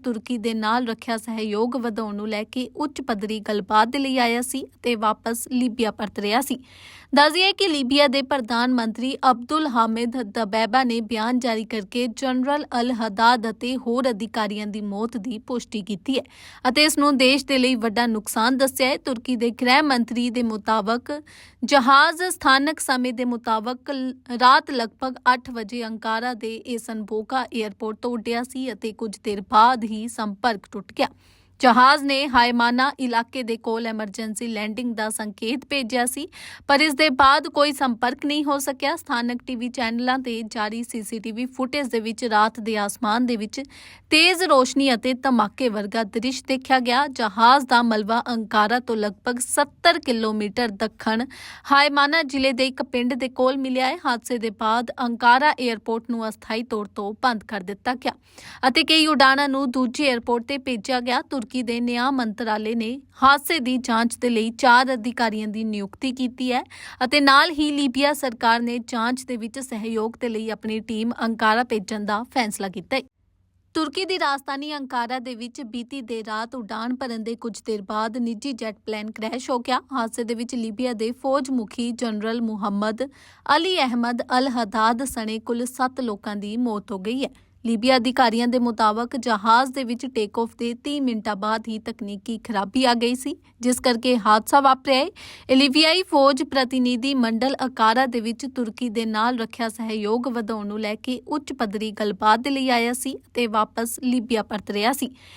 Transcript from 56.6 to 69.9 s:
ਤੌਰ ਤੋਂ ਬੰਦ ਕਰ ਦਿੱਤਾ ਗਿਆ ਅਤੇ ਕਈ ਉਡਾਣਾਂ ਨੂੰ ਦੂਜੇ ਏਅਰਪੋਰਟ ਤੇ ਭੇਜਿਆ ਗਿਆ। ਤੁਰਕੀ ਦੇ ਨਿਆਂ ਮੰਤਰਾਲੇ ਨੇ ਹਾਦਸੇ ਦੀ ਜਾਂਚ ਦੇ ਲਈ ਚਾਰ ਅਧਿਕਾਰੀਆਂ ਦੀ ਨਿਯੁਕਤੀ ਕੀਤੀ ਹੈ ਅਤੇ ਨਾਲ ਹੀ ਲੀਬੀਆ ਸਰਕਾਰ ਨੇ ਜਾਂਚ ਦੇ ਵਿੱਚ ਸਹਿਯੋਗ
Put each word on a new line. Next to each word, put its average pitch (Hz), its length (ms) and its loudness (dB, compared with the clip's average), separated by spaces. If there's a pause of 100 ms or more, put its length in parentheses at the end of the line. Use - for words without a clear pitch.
ਤੌਰ 208 300 -6
ਤੋਂ 208 180 -6 (100)
ਬੰਦ 233 240 0
ਕਰ 202 160 -8
ਦਿੱਤਾ 202 320 -6
ਗਿਆ 262 180 -6 (540)
ਅਤੇ 277 160 4
ਕਈ 311 240 6
ਉਡਾਣਾਂ 277 420 4
ਨੂੰ 269 220 0
ਦੂਜੇ 254 360 0
ਏਅਰਪੋਰਟ 240 400 -2
ਤੇ 277 120 -4
ਭੇਜਿਆ 254 400 -4
ਗਿਆ। 247 220 -2 (240)
ਤੁਰਕੀ 254 180 -6
ਦੇ 233 160 -4
ਨਿਆਂ 240 320 -2
ਮੰਤਰਾਲੇ 220 640 -4
ਨੇ 220 120 -2 (340)
ਹਾਦਸੇ 285 380 6
ਦੀ 254 200 0
ਜਾਂਚ 233 420 0
ਦੇ 247 80 0
ਲਈ 226 200 0 (100)
ਚਾਰ 254 340 6
ਅਧਿਕਾਰੀਆਂ 220 540 -4
ਦੀ 214 160 -6
ਨਿਯੁਕਤੀ 214 480 -6
ਕੀਤੀ 254 400 -4
ਹੈ 254 100 0 (440)
ਅਤੇ 285 140 2
ਨਾਲ 285 320 8
ਹੀ 294 200 0
ਲੀਬੀਆ 285 420 2
ਸਰਕਾਰ 240 480 0
ਨੇ 240 160 -4 (100)
ਜਾਂਚ 247 360 -2
ਦੇ 247 140 -6
ਵਿੱਚ 226 220 -10
ਸਹਿਯੋਗ 226 640 -4